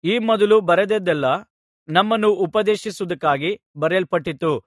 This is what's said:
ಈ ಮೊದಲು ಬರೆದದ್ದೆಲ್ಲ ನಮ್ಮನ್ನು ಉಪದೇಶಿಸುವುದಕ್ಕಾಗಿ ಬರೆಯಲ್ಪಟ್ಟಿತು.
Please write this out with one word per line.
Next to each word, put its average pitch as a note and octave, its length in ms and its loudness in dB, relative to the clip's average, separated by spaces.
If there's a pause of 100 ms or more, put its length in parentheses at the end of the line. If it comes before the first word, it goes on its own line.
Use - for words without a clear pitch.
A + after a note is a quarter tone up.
ಈ G#3 140 -2
ಮೊದಲು A3 420 4
ಬರೆದದ್ದೆಲ್ಲ F3+ 640 0 (640)
ನಮ್ಮನ್ನು G#3+ 420 2
ಉಪದೇಶಿಸುವುದಕ್ಕಾಗಿ F#3 1300 -2 (160)
ಬರೆಯಲ್ಪಟ್ಟಿತು. D#3+ 920 -2